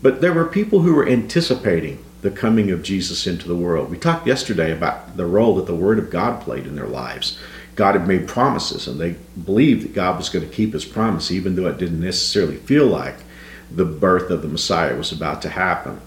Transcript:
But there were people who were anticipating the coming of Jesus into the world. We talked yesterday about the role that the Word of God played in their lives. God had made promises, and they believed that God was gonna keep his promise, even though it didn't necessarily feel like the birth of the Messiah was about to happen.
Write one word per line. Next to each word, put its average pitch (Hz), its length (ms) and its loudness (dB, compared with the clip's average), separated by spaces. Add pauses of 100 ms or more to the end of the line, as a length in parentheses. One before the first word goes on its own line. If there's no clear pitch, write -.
But 131 200 4
there 175 100 4
were 165 140 2
people 202 380 2
who 170 120 6
were 143 100 6
anticipating 110 960 0 (200)
the 98 100 0
coming 110 400 2
of 85 100 -2
Jesus 90 460 -4
into 87 180 -4
the 87 120 -2
world. 85 320 0
We 85 80 -8
talked 165 280 0
yesterday 82 460 0
about - 460 -4
the 90 80 -2
role 104 300 4
that 95 100 0
the 87 100 -4
Word 101 240 2
of - 100 -6
God 110 320 -2
played 65 240 -8
in 69 120 -10
their 60 100 -8
lives. 64 500 -8 (380)
God 101 200 4
had 90 120 2
made 92 180 2
promises, 120 600 -2
and 67 140 -6
they 85 160 -4 (260)
believed 110 400 4
that - 100 -10
God 90 220 0
was 87 140 -6
gonna 82 160 -2
keep 110 260 -2
his - 140 -6
promise, 110 440 -2
even 90 280 -2
though 90 100 0
it 82 100 -4
didn't 85 220 -2
necessarily 87 560 -2
feel 139 300 4
like 73 320 0 (520)
the 90 140 0
birth 90 480 2
of 80 100 -2
the 80 60 -6
Messiah 80 480 0
was - 160 -6
about 78 300 -6
to 80 80 -6
happen. 92 580 -2